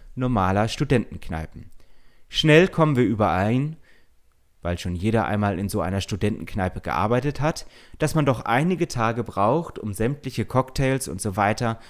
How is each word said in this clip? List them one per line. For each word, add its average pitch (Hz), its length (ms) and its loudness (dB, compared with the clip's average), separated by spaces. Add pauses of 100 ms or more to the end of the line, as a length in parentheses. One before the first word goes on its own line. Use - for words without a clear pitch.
(160)
normaler 107 520 2
Studentenkneipen. - 1040 -4 (580)
Schnell 156 380 6
kommen 156 280 2
wir 123 80 4
überein, 107 760 0 (840)
weil 87 160 -2
schon 87 180 -4
jeder 107 300 0
einmal 101 340 0
in 98 100 -4
so 98 120 -2
einer 92 200 -2
Studentenkneipe - 800 -4
gearbeitet 110 600 0
hat, 156 240 -2 (320)
dass 156 180 0
man 151 100 2
doch 123 160 2
einige 160 460 0
Tage 117 360 -2
braucht, 117 560 0
um 104 140 -6
sämtliche 120 520 -2
Cocktails 131 600 0
und 92 120 -8
so 98 160 -4
weiter 110 440 0 (100)